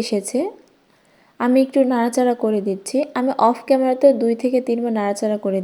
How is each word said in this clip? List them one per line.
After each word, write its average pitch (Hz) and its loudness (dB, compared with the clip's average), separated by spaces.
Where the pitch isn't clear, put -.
এসেছে। 220 -4
আমি 247 2
একটু 262 0
নাড়াচাড়া 240 0
করে 214 0
দিচ্ছি। 196 -4
আমি 262 0
অফ 247 0
ক্যামেরাতেও 262 4
দুই 233 2
থেকে 254 0
তিনবার 233 -2
নাড়াচাড়া 208 -2
করে 190 -2